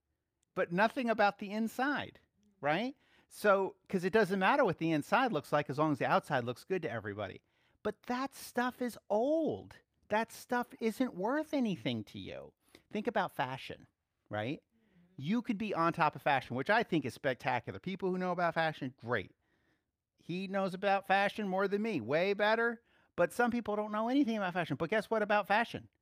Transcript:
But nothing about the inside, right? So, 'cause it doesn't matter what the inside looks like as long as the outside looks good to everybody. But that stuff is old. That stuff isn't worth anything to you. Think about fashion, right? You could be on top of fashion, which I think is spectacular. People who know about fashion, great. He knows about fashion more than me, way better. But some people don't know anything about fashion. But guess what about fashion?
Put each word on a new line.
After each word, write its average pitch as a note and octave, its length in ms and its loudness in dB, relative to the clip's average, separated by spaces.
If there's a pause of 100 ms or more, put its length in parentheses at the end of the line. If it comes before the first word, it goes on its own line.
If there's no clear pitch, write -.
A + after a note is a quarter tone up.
(540)
But F3 180 -2
nothing A3+ 380 2
about G#3+ 280 2
the G#3 120 -8
inside, A3+ 680 -2 (420)
right? F#3+ 340 0 (320)
So, G3 480 2 (120)
'cause F3 160 0
it F#3 80 0
doesn't G3+ 260 4
matter A#3+ 260 4
what F3+ 140 2
the E3 140 2
inside D3 400 2
looks D3 200 -2
like D3 160 2
as C3+ 100 -2
long D#3 140 2
as C3+ 60 0
the C3+ 80 0
outside C#3 380 2
looks A#2+ 200 -6
good F#3 180 -2
to D3 80 -4
everybody. G#2 520 -6 (400)
But - 220 -6
that B3+ 300 -6
stuff - 460 -6
is B3 180 -6 (120)
old. A3+ 680 0 (320)
That G#3+ 240 0
stuff - 480 -4
isn't A#3 340 -2
worth B3+ 380 -2
anything D#3+ 520 -2
to - 140 -14
you. D2 340 -12 (380)
Think G#3 160 -6
about G3+ 260 0
fashion, - 540 -6 (440)
right? G#2+ 320 -4 (540)
You G3 260 -2
could G#3+ 160 -4
be G#3+ 160 -4
on E3 180 4
top D#3 240 0
of C#3 60 -16
fashion, C3+ 340 0
which C#3 140 -2
I A3 120 4
think D#3+ 220 0
is B2 100 -6
spectacular. B2 640 -4
People F#3 320 -4
who F3+ 80 -2
know F#3 120 -2
about E3+ 240 -2
fashion, D#3 420 -2
great. A2+ 380 -4 (840)
He F#3 280 -8
knows F#3+ 280 -2
about G3 320 0
fashion G3 420 2
more F#3+ 200 2
than G3+ 140 0
me, G#3+ 180 -2
way D#3 320 2
better. A3+ 480 0 (360)
But E3+ 160 2
some A#3+ 180 2
people G#3+ 260 -2
don't G#3+ 160 -4
know A3 160 -2
anything B3 280 4
about F#3+ 160 -2
fashion. E3 240 -2
But E3 140 -2
guess A3 200 0
what A3 120 2
about G#3 240 2
fashion? G#3 420 0 (140)